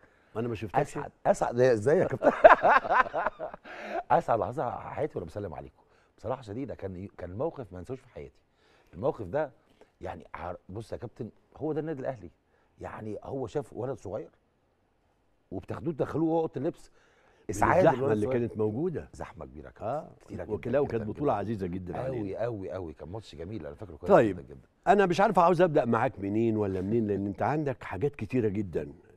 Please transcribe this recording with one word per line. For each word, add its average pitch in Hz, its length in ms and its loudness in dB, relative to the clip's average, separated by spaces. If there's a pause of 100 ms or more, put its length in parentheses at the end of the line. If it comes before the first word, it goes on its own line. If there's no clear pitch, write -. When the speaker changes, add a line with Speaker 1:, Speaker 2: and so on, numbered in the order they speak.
(360)
Speaker 1:
أنا 120 120 -4
ما 117 60 -4
شفتكش. 110 260 -4
Speaker 2:
أسعد، - 300 -4 (160)
أسعد، 120 340 2
إزاي 127 380 6
يا 160 60 4
كابتن؟ - 260 2
<laughs> - 1800 4
أسعد - 300 2
لحظة 120 300 -4
في - 180 -10
حياتي 135 300 -6
وأنا 90 80 -6
بسلم 92 280 -8
عليكم. 69 280 -16 (360)
بصراحة 123 240 -6
شديدة، 110 320 -10
كان، 95 340 -10 (100)
كان 90 200 -10
موقف 139 340 -8
ما 90 60 -12
انساهوش 127 220 -12
في - 80 -20
حياتي. - 320 -18 (540)
الموقف 117 320 -4
ده، 135 240 -4 (500)
يعني، - 340 -12
عار-، 85 220 -10 (120)
بص 104 240 -12
يا 90 40 -8
كابتن، 113 340 -12 (260)
هو 151 160 -4
ده 147 80 -4
النادي 147 200 -6
الأهلي. 120 300 -8 (500)
يعني 104 420 -10
هو 131 240 -6
شاف - 260 -6
ولد 127 260 -6
صغير 107 320 -10 (1200)
وبتاخدوه 101 440 -8
تدخلوه 131 320 -4
جوه 160 140 0
أوضة 160 160 -4
اللبس. 143 340 -8 (600)
إسعاد 120 280 4
Speaker 1:
الزحمة 160 200 6
Speaker 2:
الولد 131 140 2
Speaker 1:
اللي 104 140 2
Speaker 2:
الصغير. 127 220 0
Speaker 1:
كانت 104 100 -10
موجودة. 107 540 -2
Speaker 2:
زحمة 80 340 -12
كبيرة 67 200 -16
يا 67 40 -18
كابتن. 98 160 -10
Speaker 1:
آه. 143 220 -6 (120)
Speaker 2:
كتيرة 90 240 -12
جدًا، 107 100 -8
Speaker 1:
وكلا-، 123 260 -2
وكانت 117 220 0
Speaker 2:
جدًا، 107 100 -6
Speaker 1:
بطولة 143 200 -2
Speaker 2:
جدًا. 107 80 0
Speaker 1:
عزيزة 101 260 -4
جدًا 87 300 -6
Speaker 2:
أوي، 123 100 -4
Speaker 1:
علينا. 104 320 -6
Speaker 2:
أوي، 101 360 -6
أوي. 90 180 -8
كان 76 160 -14
ماتش 104 260 -14
جميل 85 320 -10
على 73 100 -12
فكرة، 87 200 -16
كويس - 160 0
Speaker 1:
طيب. 113 240 8
Speaker 2:
جدًا، 69 180 -14
جدًا. - 140 -20 (180)
Speaker 1:
أنا 196 200 6
مش 175 140 2
عارف 202 180 4
عاوز 170 220 8
أبدأ 151 240 4
معاك 117 340 0
منين 107 380 2
ولا 98 240 0
منين، 107 260 0
لأن 101 200 0
أنت 101 160 -4
عندك 139 420 -2
حاجات 104 320 -4
كتيرة 110 320 0
جدًا، 85 440 -4 (240)